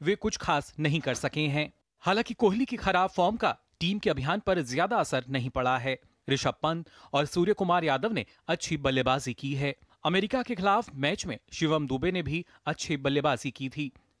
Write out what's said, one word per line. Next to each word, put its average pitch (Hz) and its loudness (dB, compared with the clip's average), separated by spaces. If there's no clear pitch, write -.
वे 175 2
कुछ 214 -4
खास 147 -2
नहीं 151 2
कर 135 -2
सके 143 -2
हैं। 151 -2
हालांकि 214 0
कोहली 220 2
की 240 -6
खराब 190 2
फॉर्म 185 2
का 180 0
टीम 196 0
के 208 0
अभियान 151 0
पर 185 0
ज्यादा 160 0
असर 139 0
नहीं 131 -2
पड़ा 127 0
है। 127 -2
ऋषभ 131 0
पंत 165 -2
और 143 4
सूर्य 180 2
कुमार 175 2
यादव 151 2
ने 160 -2
अच्छी 165 -2
बल्लेबाजी 131 0
की 139 -6
है। 139 -2
अमेरिका 196 0
के 240 -4
खिलाफ 196 2
मैच 143 -2
में 127 -6
शिवम 156 0
दुबे 131 0
ने 180 -4
भी 151 -4
अच्छी 151 -4
बल्लेबाजी 139 0
की 135 -8
थी, 143 -6